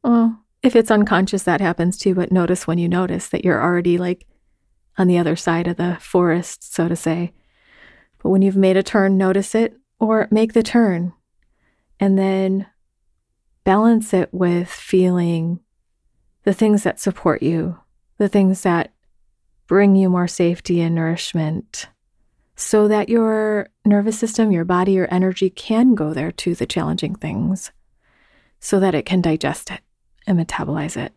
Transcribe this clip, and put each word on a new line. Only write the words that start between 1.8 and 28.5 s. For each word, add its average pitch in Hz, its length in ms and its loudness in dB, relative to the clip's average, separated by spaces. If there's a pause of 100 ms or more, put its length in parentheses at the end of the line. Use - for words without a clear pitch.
too, 185 200 0
but 180 160 -2
notice 180 340 0
when 165 120 -2
you 170 100 0
notice 180 400 -4
that - 160 -6
you're 175 180 2
already, 175 360 0
like, 180 280 -6 (720)
on 185 100 2
the 175 120 4
other 165 180 0
side 170 320 -2
of 170 80 -4
the 175 240 -2
forest, - 760 -2
so 170 140 -2
to 170 80 -2
say. 170 360 -4 (880)
But - 100 -2
when 190 120 4
you've 196 140 2
made 190 200 4
a 196 60 2
turn, 196 340 0
notice 190 380 0
it 226 220 0 (240)
or 220 320 0
make 220 220 2
the 226 100 4
turn 180 480 0 (880)
and 196 180 2
then 190 480 0 (960)
balance 220 500 2
it 180 220 0
with 175 340 0
feeling 175 920 0 (840)
the 196 100 0
things 214 300 2
that - 160 -4
support - 440 -2
you, 165 360 -4 (380)
the 202 120 0
things 190 340 2
that 175 300 -2 (760)
bring 196 260 4
you 190 140 4
more 180 180 0
safety 175 540 -2
and 165 160 0
nourishment, 165 880 -4 (720)
so 214 320 2
that 208 200 0
your 220 600 0 (160)
nervous 208 340 2
system, 220 320 0
your 170 140 0
body, 185 280 0
your 185 220 0
energy 190 360 0
can 233 440 2
go 156 180 -2
there 156 200 -6
to - 240 -6
the - 100 -4
challenging 156 480 -4
things 160 560 -6 (880)